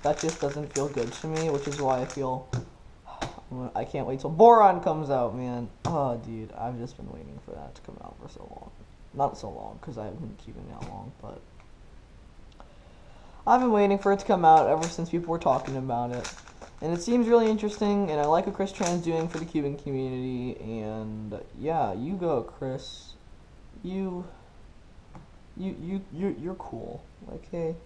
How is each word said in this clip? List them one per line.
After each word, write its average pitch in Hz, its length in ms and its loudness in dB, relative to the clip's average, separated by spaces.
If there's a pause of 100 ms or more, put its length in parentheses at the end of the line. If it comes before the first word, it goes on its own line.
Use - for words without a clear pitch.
That 147 140 2
just - 220 -2
doesn't 143 320 -4
feel 143 160 -2
good 139 240 -4
to - 140 -10
me, 160 240 -2
which 143 180 -2
is 143 140 -4
why 131 160 2
I 127 80 -2
feel, 131 420 -6 (1300)
I 113 120 -2
can't 139 200 -4
wait 135 140 -4
till - 80 -6
Boron 196 540 10
comes 156 260 0
out, 123 260 2
man. 120 360 -6 (160)
Oh, 139 320 0
dude, 113 340 -10
I've 120 260 -6
just - 200 -10
been - 120 -12
waiting 71 360 -14
for - 60 -12
that 71 240 -12
to - 60 -20
come - 220 -16
out - 160 -14
for - 80 -16
so - 140 -18
long. - 280 -16 (440)
Not 139 240 0
so 107 100 -10
long, 78 320 -12
'cause 120 160 -10
I 107 80 -8
haven't 104 160 -10
been 104 160 -10
keeping - 320 -16
it - 120 -14
that - 100 -10
long, 98 220 -12 (100)
but... - 180 -14 (2000)
I've 247 160 8
been 240 100 4
waiting 202 240 6
for 196 160 4
it 196 80 2
to - 60 -10
come 180 180 4
out 156 240 10
ever 160 180 2
since 165 220 -4
people 170 220 -2
were 165 80 0
talking 135 400 0
about 123 320 -2
it. 123 200 -6 (520)
And 160 100 0
it 175 80 -2
seems 233 260 4
really 233 240 8
interesting, 208 600 0
and 151 100 2
I 147 60 4
like 170 180 4
what 202 100 -4
Chris 196 160 -2
Tran's 175 320 0
doing 165 260 0
for 165 100 -6
the 165 80 -6
cubing 143 320 -2
community, 127 1040 -6
and... 107 600 -8 (160)
Yeah, 131 360 0
you 143 220 -4
go, 160 260 0
Chris. - 720 -10 (680)
You... 185 440 -6 (1300)
You, 190 240 -6
you, 190 320 -6
you, 180 260 -2
you're 175 180 -6
cool, - 460 -10 (300)
okay? 165 540 -6